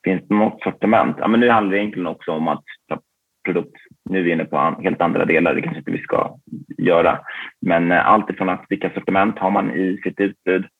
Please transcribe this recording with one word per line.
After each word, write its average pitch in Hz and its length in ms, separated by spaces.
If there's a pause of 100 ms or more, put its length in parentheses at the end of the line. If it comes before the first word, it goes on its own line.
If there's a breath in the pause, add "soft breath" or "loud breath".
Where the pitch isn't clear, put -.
Finns 95 240
det 104 80
något 107 260
sortiment? - 580
Ja, - 80
men 113 120
nu 120 100
handlar 104 220
det 98 80
egentligen 95 280
också - 240
om 78 160
att, 73 160 (280)
att 76 100 (440)
produkt, 87 300 (340)
nu 95 100
är 90 40
vi 85 80
inne 80 140
på 78 120
an-, 80 260
helt 92 180
andra 85 240
delar, 82 300
det - 60
kanske - 180
inte - 120
vi - 100
ska - 340 (420)
göra. 85 420 (420 loud breath)
Men, 85 300
eh, 85 160
allt 104 220
ifrån 95 200
att 90 200
vilka 98 200
sortiment 98 500
har 95 120
man 101 200
i 92 320
sitt 92 160
utbud? 95 460 (140)